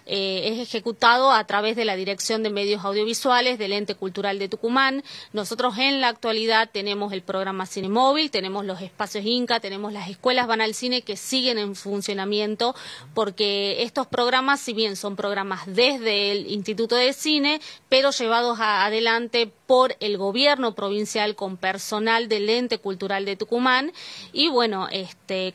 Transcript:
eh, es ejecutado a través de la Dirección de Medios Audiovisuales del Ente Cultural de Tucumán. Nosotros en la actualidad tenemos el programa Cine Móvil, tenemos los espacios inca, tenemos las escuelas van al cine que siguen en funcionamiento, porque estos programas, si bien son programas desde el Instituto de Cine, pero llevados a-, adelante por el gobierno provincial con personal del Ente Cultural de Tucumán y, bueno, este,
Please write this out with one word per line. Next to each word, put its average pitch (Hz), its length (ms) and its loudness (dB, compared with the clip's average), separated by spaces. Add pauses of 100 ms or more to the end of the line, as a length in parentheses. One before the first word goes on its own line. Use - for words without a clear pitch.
eh, 196 460 -2
es 226 80 -6
ejecutado 240 680 4
a 220 160 6
través 214 300 0
de 233 80 0
la 208 100 0
Dirección 196 480 -2
de 220 60 0
Medios 202 380 -2
Audiovisuales 233 720 2
del 202 160 -2
Ente 208 200 -4
Cultural 196 440 -4
de 196 100 -4
Tucumán. 262 560 0 (300)
Nosotros 220 420 -2
en 269 240 2
la 254 80 4
actualidad 220 640 0
tenemos 202 400 -4
el 190 80 -6
programa 190 460 -4
Cine 190 240 -6
Móvil, 269 400 4
tenemos 196 340 -4
los 185 160 -6
espacios 202 460 -6
inca, 240 340 0
tenemos 202 320 -8
las 196 160 -8
escuelas 247 380 0
van 220 160 2
al 220 120 0
cine 247 280 -2
que 202 160 -8
siguen 247 400 -2
en 202 180 -4
funcionamiento, 202 1000 -2 (380)
porque 202 720 0
estos 254 240 -4
programas, 262 540 2
si 247 120 -6
bien 208 240 -2
son 202 200 -6
programas 196 500 -4
desde 214 640 2
el 202 180 -4
Instituto 214 460 -2
de 247 160 4
Cine, 302 480 0 (300)
pero 269 200 6
llevados 240 480 0
a-, 208 280 2
adelante 226 640 0 (140)
por 254 340 6
el 208 160 -2
gobierno 240 580 2
provincial 208 600 -2
con 190 220 -6
personal 214 720 0
del 208 200 0
Ente 233 300 0
Cultural 196 460 -4
de 196 100 -4
Tucumán 254 580 2 (400)
y, 294 160 2
bueno, 226 440 0
este, 185 640 -6